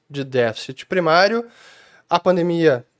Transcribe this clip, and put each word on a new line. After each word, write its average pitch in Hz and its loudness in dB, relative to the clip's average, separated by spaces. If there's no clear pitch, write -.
de 139 -8
déficit 123 -4
primário. 190 2
A 175 0
pandemia 170 0